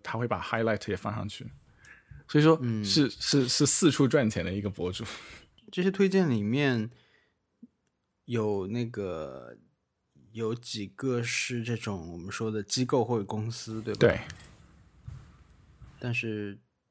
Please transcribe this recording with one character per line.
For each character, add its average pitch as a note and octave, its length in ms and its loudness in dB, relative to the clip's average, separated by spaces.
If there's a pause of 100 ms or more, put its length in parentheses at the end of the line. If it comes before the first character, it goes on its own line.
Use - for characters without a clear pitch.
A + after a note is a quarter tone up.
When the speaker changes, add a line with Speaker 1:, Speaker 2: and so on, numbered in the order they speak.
Speaker 1:
他 - 160 -6
会 A#2+ 80 -2
把 A2 160 -2
Highlight A2 480 -2
也 G2 60 -2
放 G#2 180 -6
上 A2 140 -6
去。 - 180 -10 (840)
所 D3 120 4
以 D3 40 6
说 D#3+ 120 10
是， D#3+ 60 -4
Speaker 2:
嗯。 A2 220 0
Speaker 1:
是， C3 640 2
是 C#3+ 180 4
四 - 240 6
处 C3+ 180 4
赚 B2+ 200 4
钱 G2+ 160 -2
的 F2 80 -4
一 G2 80 -2
个 G2+ 80 -4
博 F2+ 220 -4
主。 G2+ 140 -8 (680)
Speaker 2:
这 - 100 -6
些 F#3 100 2
推 G3 180 4
荐 F#3+ 200 4
里 A2+ 140 2
面 A#2+ 480 2 (1300)
有 G#2+ 420 0
那 A#2 200 -2
个， D#2 720 -8 (760)
有 A2+ 200 -4
几 A2+ 440 -8
个 B2 260 -2
是 A#2 400 -2
这 A#2 140 -2
种 F#2 360 -6
我 E2+ 40 -10
们 F2 160 -10
说 A2 180 -4
的 G#2+ 140 -4
机 B2+ 200 -2
构 B2 200 2
或 A#2 120 -2
者 G#2 80 -2
公 A2 240 -4
司， A2 320 -8
对 A2 140 -4
吧？ - 60 0
Speaker 1:
对。 G2 200 6 (1800)
Speaker 2:
但 B2 120 -4
是 G#2+ 460 -4 (320)